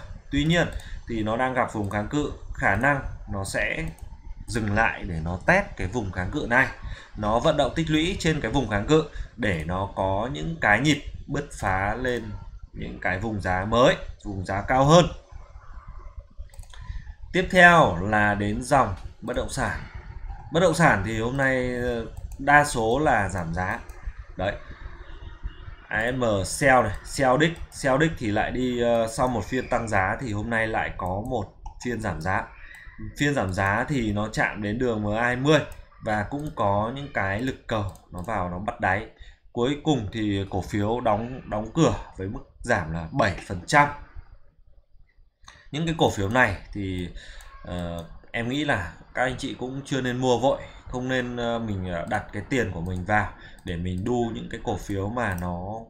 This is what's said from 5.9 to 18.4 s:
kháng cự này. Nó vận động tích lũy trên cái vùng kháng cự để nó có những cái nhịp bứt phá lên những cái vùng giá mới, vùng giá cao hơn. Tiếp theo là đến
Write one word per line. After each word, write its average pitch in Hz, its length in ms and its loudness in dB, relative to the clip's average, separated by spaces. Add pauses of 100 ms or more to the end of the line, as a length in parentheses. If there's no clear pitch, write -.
kháng 95 200 -4
cự 131 180 -4
này. 123 180 6 (500)
Nó 107 220 2
vận 147 180 4
động 123 180 2
tích 160 140 0
lũy 160 300 2
trên 156 220 2
cái 113 100 -2
vùng 127 180 2
kháng 101 180 0
cự 156 220 6 (260)
để 95 320 0
nó 95 280 -2
có 98 380 0
những 160 280 -6
cái 107 180 6
nhịp 143 220 4 (260)
bứt 143 220 -4 (100)
phá 98 360 0
lên 120 360 -4 (420)
những - 260 -10
cái 92 200 -2
vùng 107 220 -4
giá 92 240 0
mới, 120 300 6 (280)
vùng 95 220 -6
giá 98 160 -2
cao 131 240 4
hơn. 165 200 10 (2250)
Tiếp 180 180 2
theo 170 500 10
là 104 340 4
đến 104 260 0